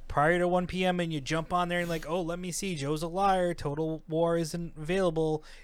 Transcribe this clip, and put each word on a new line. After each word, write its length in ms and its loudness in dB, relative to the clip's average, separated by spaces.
prior 300 4
to 100 4
one 200 2
P 180 -2
M 140 2
and 120 0
you 80 -2
jump 320 -2
on 180 2
there 100 0
and 100 -2
like, 180 -4
"Oh, 140 -2
let 160 -4
me 140 -6
see, 240 -4
Joe's 260 -2
a 60 -4
liar, 480 2
Total 520 -4
War 300 2
isn't 400 -4
available," 680 0